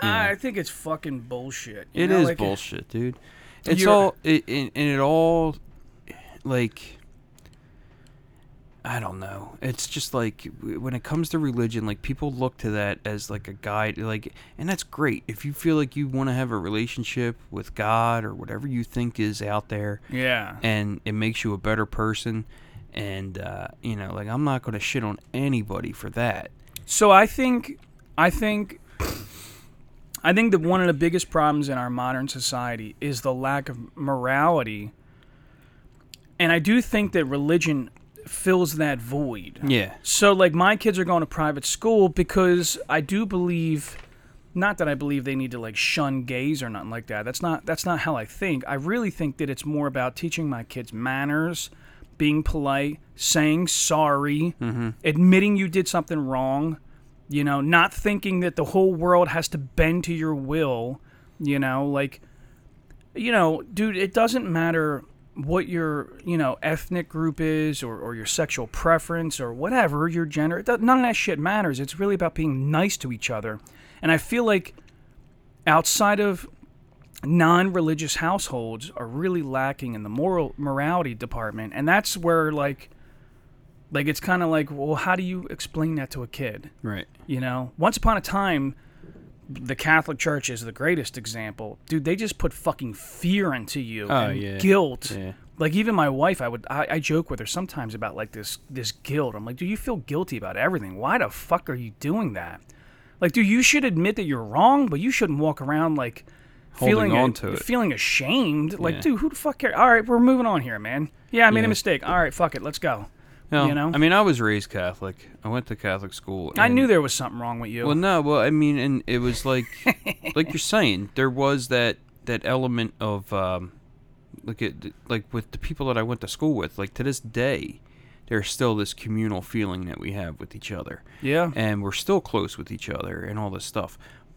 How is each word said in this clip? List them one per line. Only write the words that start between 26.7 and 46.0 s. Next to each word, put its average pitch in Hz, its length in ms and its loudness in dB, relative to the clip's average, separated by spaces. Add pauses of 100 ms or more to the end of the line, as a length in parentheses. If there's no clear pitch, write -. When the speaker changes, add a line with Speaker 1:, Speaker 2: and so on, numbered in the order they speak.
Speaker 2:
So - 240 6
I 196 160 10
think, 254 540 -2 (380)
I 165 120 6
think, 208 500 -4 (1500)
I 170 80 6
think 226 180 4
that 190 80 6
one 175 220 4
of 180 60 4
the 165 60 4
biggest 165 360 0
problems 147 400 2
in 131 80 -2
our 123 120 -4
modern 127 380 -2
society 120 720 -6
is 131 220 -4
the 131 120 0
lack 135 360 -2
of 127 80 -10 (180)
morality. 131 960 0 (1500)
And 165 120 4
I 170 80 4
do 214 220 4
think 208 320 0
that 156 120 2
religion 143 640 0 (360)
fills 180 520 2
that 147 220 0
void. 120 640 -6
Speaker 1:
Yeah. 120 380 2
Speaker 2:
So, - 300 6
like, 185 220 6
my 190 240 4
kids 208 200 2
are 185 60 0
going 175 180 2
to 156 40 0
private 151 400 -2
school 220 420 4
because 180 720 4 (100)
I 156 140 2
do 190 240 -2
believe, 170 720 -2 (580)
not 196 220 0
that 165 100 0
I 143 80 0
believe 139 300 -2
they 135 100 -2
need 131 160 -4
to, 123 80 -8
like, 110 160 -10
shun 135 480 0